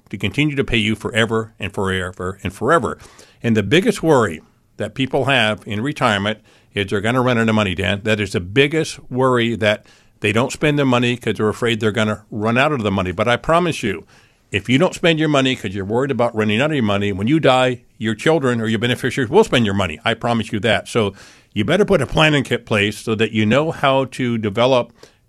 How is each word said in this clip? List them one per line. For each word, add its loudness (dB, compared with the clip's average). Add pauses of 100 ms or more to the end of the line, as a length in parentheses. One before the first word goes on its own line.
to -12
continue -2
to -2
pay -2
you 0
forever -2
and -8
forever -4
and -4
forever. 0 (440)
And 2
the 2
biggest 0
worry 2 (340)
that -8
people -2
have 0
in -6
retirement 0 (340)
is -2
they're -2
gonna 0
run 2
out 2
of 2
money, 2
Dan. -2
That 0
is -4
the -2
biggest 0 (100)
worry, 0
that 0 (340)
they 0
don't 0
spend -2
their 2
money 2
'cause -4
they're 0
afraid -2
they're 0
gonna -2
run -2
out 2
of -2
the 2
money. 0
But 0
I 2
promise 0
you, -4 (480)
if -2
you 4
don't 2
spend 0
your 2
money 2
'cause -8
you're -4
worried -2
about 0
running 2
out 0
of -2
your 0
money, 0
when -4
you 2
die, 2 (140)
your -2
children 0
or -2
your 0
beneficiaries -2
will 4
spend 2
your 0
money. -2
I 0
promise -2
you -4
that. 0
So 0 (380)
you -2
better 2
put 2
a -4
plan 2
in 2
ca-, -2
place 0
so -4
that 0
you 2
know 2
how 0
to -4
develop 0 (360)